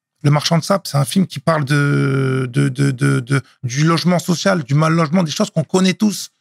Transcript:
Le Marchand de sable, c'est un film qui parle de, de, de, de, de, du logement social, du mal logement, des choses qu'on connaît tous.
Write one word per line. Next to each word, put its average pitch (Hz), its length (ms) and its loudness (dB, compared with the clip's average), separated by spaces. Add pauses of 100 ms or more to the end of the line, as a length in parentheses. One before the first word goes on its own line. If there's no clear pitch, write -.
(220)
Le 147 100 2
Marchand 151 260 2
de 160 60 0
sable, 196 220 -2
c'est - 120 -4
un 143 80 2
film 190 220 0
qui - 120 -12
parle 151 260 -2
de, 135 840 0
de, 143 180 0
de, 139 220 0
de, 135 280 0
de, 131 220 -2 (220)
du 127 200 -2
logement 165 360 2
social, 180 440 0
du 135 120 -2
mal 156 180 2
logement, 165 300 2
des 156 80 -4
choses 208 180 -2
qu'on 160 140 -2
connaît 185 320 0
tous. 208 460 -2